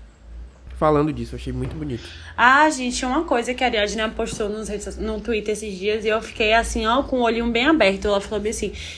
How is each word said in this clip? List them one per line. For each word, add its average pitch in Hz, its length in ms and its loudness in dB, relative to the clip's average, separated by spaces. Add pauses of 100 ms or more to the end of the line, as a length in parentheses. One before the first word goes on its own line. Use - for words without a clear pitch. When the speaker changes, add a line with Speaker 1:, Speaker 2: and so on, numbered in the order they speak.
(800)
Speaker 1:
falando 151 320 4
disso. 120 240 -6
Eu 120 40 -8
achei 131 120 -8
muito 127 240 -6
bonito. 147 280 -6 (340)
Speaker 2:
Ah, 277 320 8
gente, 254 360 -2
uma 277 200 0
coisa 247 280 0
que 254 100 -2
a 247 40 4
Ariadna 214 420 0
postou 214 380 -4
nos 208 220 -6
redes 202 240 -6
so-, - 80 -8
no 214 180 -4
Twitter 214 340 -2
esses 208 240 -8
dias 208 280 -2
e - 20 2
eu 220 140 2
fiquei 220 320 0
assim, 226 320 2
ó, 247 180 4
com 269 160 -2
o 240 40 2
olhinho 233 280 2
bem 233 160 2
aberto. 202 400 4
Ela 202 140 2
falou 208 180 -4
bem 208 120 -2
assim: 196 200 -4 (260)